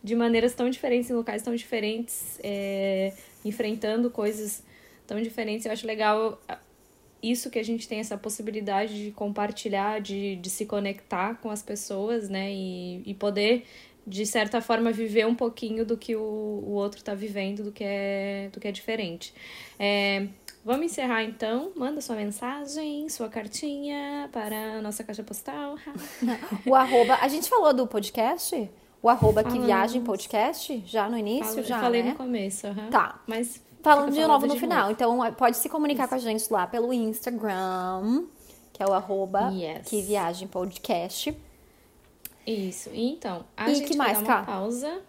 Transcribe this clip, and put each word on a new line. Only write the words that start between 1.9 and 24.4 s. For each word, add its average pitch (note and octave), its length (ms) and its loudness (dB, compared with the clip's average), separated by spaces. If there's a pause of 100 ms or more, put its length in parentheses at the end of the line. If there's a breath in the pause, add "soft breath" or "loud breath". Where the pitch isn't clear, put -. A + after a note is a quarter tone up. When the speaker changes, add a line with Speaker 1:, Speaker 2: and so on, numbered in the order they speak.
Speaker 1:
é, G3 720 0 (320 loud breath)
enfrentando A3 680 0
coisas G#3+ 520 -4 (440 soft breath)
tão G#3 140 -6
diferentes. A3+ 460 -4
Eu G#3+ 60 -2
acho A#3 140 -6
legal, G#3+ 520 2 (100)
a, - 80 -10 (640)
isso A#3+ 300 -2
que A#3+ 80 -2
a G#3+ 60 -2
gente A3+ 240 -4
tem G#3+ 100 -4
essa G#3+ 180 -6
possibilidade G#3 920 -4
de G#3 40 -6
compartilhar, G#3 880 -2
de, G3 360 -4
de F3+ 120 -10
se G#3 180 -4
conectar G3+ 760 -2
com A3+ 80 -6
as G#3+ 120 -6
pessoas, G#3 680 -4
né? F#3+ 240 -4
E, F3+ 520 -8
e G3+ 80 -8
poder, G#3 540 2 (400 loud breath)
de G3+ 180 -4
certa G#3+ 360 0
forma, A#3 320 2
viver A3 340 2
um A#3 80 4
pouquinho A#3 500 -2
do A3+ 120 0
que A3 180 -4
o, G#3+ 60 -2
o G#3+ 540 -6
outro G3+ 280 -2
tá G#3 140 -6
vivendo, G3+ 480 -4
do G#3 80 -8
que G#3+ 100 -10
é, G3 680 -2
do G#3 80 -12
que G#3 80 -4
é G3 40 -4
diferente. F#3+ 640 -6 (460 loud breath)
É, G3+ 480 2 (360)
vamos C4+ 220 0
encerrar, B3 380 0
então. A#3 500 -2
Manda D4 260 -4
sua A#3+ 140 -6
mensagem, C#4+ 960 -4
sua A3+ 200 -6
cartinha C#4+ 1040 -6
para G#3+ 460 -6